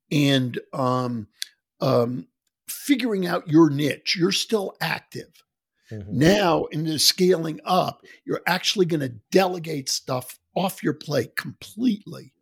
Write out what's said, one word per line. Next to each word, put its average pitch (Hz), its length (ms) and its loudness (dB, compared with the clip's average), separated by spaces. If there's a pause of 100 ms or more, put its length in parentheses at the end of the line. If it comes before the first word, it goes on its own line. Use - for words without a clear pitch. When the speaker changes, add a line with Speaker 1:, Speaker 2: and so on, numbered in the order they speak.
(120)
Speaker 1:
and, 135 480 2 (140)
um, 127 540 -2 (540)
um, 123 460 0 (400)
figuring 220 600 -2
out 175 200 -4
your 160 220 8
niche. 143 480 -2
You're 180 140 2
still 190 500 -2
active. - 640 -8 (480)
Speaker 2:
Mm-hmm. 107 280 -6
Speaker 1:
Now, 170 460 4
in 151 180 -6
the 156 160 -4
scaling 165 640 2
up, - 380 -2 (200)
you're - 220 -6
actually 185 400 0
gonna 151 240 -2 (220)
delegate 170 580 0
stuff - 500 -6 (160)
off 185 280 -4
your 151 100 0
plate 143 420 -4
completely. - 1080 -6